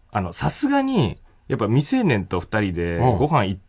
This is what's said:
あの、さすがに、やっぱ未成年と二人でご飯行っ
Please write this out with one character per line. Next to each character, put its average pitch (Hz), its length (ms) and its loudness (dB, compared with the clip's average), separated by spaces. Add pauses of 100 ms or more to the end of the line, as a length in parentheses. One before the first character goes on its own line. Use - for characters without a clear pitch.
(100)
あ 107 100 -2
の、 90 120 -4
さ - 180 -2
す - 160 -4
が 277 160 2
に、 220 400 -2 (240)
や - 80 -4
っ 110 60 -4
ぱ 107 60 0
未 127 200 2
成 262 160 0
年 113 240 2
と 90 140 -4
二 107 200 -2
人 95 140 -2
で 85 240 -2
ご 120 300 2
飯 147 160 2
行 95 120 -4
っ - 120 -20